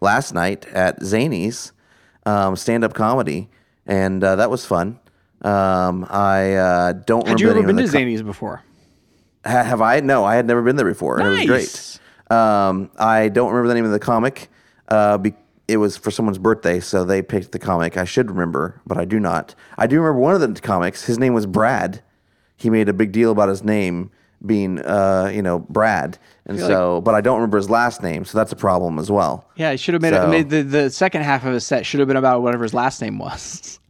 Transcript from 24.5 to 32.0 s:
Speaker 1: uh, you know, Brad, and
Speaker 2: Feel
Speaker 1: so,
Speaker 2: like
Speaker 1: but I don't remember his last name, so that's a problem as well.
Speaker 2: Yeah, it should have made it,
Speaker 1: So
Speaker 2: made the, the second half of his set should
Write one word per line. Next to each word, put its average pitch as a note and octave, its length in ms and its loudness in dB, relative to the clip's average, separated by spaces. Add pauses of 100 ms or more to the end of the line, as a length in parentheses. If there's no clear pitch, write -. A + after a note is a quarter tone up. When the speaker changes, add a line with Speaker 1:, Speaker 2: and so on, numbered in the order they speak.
Speaker 1:
uh, G2 540 0
you G#2 80 -4
know, F2 180 -2
Brad, F2+ 580 0 (280)
and G2 120 -8
Speaker 2:
Feel - 100 -4
Speaker 1:
so, F2+ 280 2
Speaker 2:
like F2+ 100 -4
Speaker 1:
but A2 100 4
I G#2+ 60 2
don't A2+ 160 2
remember A2 180 0
his G2 140 0
last A#2 340 0
name, F2 220 -6
so G#2 120 -4
that's A2 140 0
a - 60 -10
problem F2+ 420 0
as D#2 100 -6
well. F#2 460 0
Speaker 2:
Yeah, D#3 160 -2
it C3 80 -4
should F3 140 -2
have E3 80 0
made E3 100 2
it, E3+ 100 4
Speaker 1:
So F3 60 2
Speaker 2:
made D#3+ 220 2
the, D3+ 140 0
the C#3 260 0
second F#3 340 -2
half C3+ 220 -2
of C3 80 -2
his A#2 120 -4
set B2 200 -2
should C#3+ 160 0